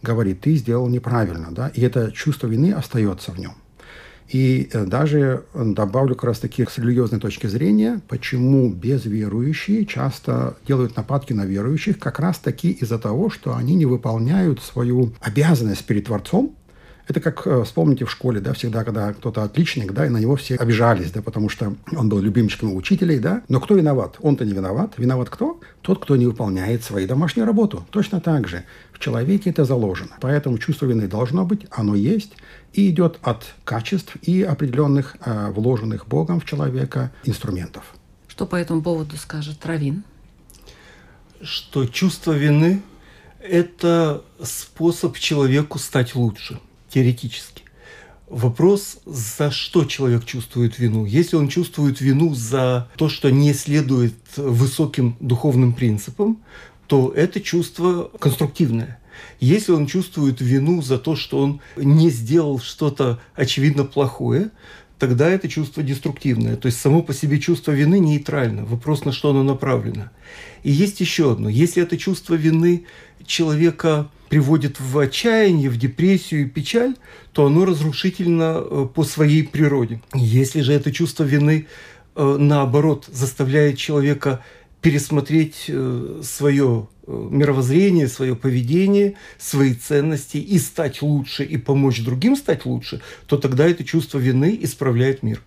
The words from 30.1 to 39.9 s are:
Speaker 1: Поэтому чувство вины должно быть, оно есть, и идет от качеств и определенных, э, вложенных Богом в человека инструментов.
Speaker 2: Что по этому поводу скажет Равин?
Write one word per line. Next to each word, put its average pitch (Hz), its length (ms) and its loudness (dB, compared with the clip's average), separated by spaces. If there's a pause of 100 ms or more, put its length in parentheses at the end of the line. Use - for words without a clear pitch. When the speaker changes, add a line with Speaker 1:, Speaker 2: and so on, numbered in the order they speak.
Speaker 1:
Поэтому 135 360 -2
чувство - 280 -4
вины 110 240 0
должно 123 340 -2
быть, 202 280 -4
оно 104 220 -2
есть, 143 380 0 (400)
и 196 180 2
идет 170 320 0
от - 320 -6 (120)
качеств 117 560 -6
и 185 200 2
определенных, 143 840 0
э, 104 260 -4
вложенных 110 560 -2
Богом 160 320 0
в - 60 -8
человека 135 640 -4 (140)
инструментов. 90 580 -6 (460)
Speaker 2:
Что - 160 -8
по 180 100 -8
этому 165 260 -2
поводу 156 360 -4
скажет 151 480 -12
Равин? 160 400 -4 (1400)